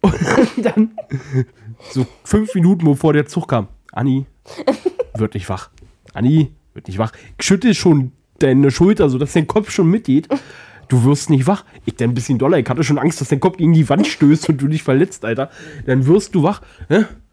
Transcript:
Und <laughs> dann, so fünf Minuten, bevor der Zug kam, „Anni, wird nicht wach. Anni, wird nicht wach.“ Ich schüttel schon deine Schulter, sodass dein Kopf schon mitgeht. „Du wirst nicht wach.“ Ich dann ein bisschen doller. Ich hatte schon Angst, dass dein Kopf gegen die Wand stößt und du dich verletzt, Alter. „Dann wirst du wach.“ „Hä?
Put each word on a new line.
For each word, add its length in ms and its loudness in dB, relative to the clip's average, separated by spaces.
Und 140 2
<laughs> 80 -6
dann, 280 0
so 160 -2
fünf 300 -2
Minuten, 320 2
bevor 260 2
der 140 0
Zug 220 -6
kam, 200 -2
„Anni, 320 -2
wird 200 -4
nicht 160 -10
wach. 180 -8
Anni, 380 2
wird 160 -18
nicht 100 -8
wach.“ 140 -2
Ich 60 -10
schüttel 300 2
schon 380 0
deine 320 4
Schulter, 400 2
sodass 240 -4
dein 120 2
Kopf 240 -4
schon 200 2
mitgeht. 380 0
„Du 160 2
wirst 240 0
nicht 180 2
wach.“ 200 -2
Ich 120 -8
dann 140 -2
ein 40 -4
bisschen 240 -2
doller. 200 2
Ich 80 -2
hatte 160 -2
schon 160 0
Angst, 220 -2
dass 80 -6
dein 120 0
Kopf 180 0
gegen 160 2
die 160 4
Wand 160 2
stößt 420 2
und 140 -2
du 60 -2
dich 140 -2
verletzt, 440 -2
Alter. 240 -4
„Dann 220 0
wirst 280 2
du 80 2
wach.“ 200 -2
„Hä? 160 2